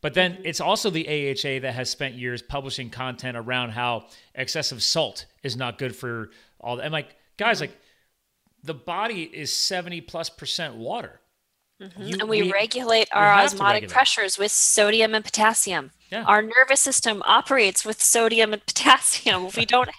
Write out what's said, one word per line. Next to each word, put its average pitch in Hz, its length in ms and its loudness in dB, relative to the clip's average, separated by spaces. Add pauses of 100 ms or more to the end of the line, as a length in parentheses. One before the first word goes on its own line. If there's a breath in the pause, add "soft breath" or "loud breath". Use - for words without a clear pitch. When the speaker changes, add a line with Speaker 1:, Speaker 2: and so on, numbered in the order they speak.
Speaker 1:
But 143 140 -6
then 180 180 2
Speaker 2:
Mm-hmm. 190 140 -12
Speaker 1:
it's 165 140 -6
also 196 300 0
the 165 180 -4
A 151 40 -4
H 139 320 -4
A 135 160 -4
that 127 140 -6
has 123 160 -6
spent 131 260 -8
years 123 260 -8
publishing 135 480 -10
content 123 460 -8
around 120 340 -4
how 120 360 -4 (280 soft breath)
excessive 131 480 -6
salt - 440 -2 (160)
is 123 140 -6
not 123 220 -8
good 127 160 -8
for 117 360 -10 (300 soft breath)
all 120 160 -8
that. - 100 -10
I'm 156 60 -6
like, 147 220 -8 (220)
guys, 208 240 0
Speaker 2:
Mm-hmm. 151 120 -8
Speaker 1:
like, - 80 -20 (840)
the 151 100 -8
body 185 480 -6
is 156 320 -10
seventy 175 480 -4
plus 165 260 -10
percent 151 460 -8
water. 131 460 -10 (600)
Speaker 2:
Mm-hmm. 190 220 -18
Speaker 1:
You, 190 180 -6
Speaker 2:
And 214 80 -6
we 220 140 2
Speaker 1:
we, 180 100 2
Speaker 2:
regulate 226 640 2
Speaker 1:
we - 40 2
Speaker 2:
our 208 140 6
Speaker 1:
have 202 60 8 (120)
to 196 40 -6
Speaker 2:
osmotic 196 280 2
Speaker 1:
regulate. 208 120 -12
Speaker 2:
pressures 233 440 2
with 202 140 0
sodium 220 640 4
and 214 100 0
potassium. 202 680 0 (180)
Speaker 1:
Yeah. 220 140 -6
Speaker 2:
Our 214 180 6
nervous 262 380 4
system 233 440 0
operates 214 640 4
with 214 160 -4
sodium 226 500 4
and 208 140 -8
<laughs> - 0 -
potassium. - 800 2
If 190 100 -8
we 233 80 0
don't 247 240 2 (100)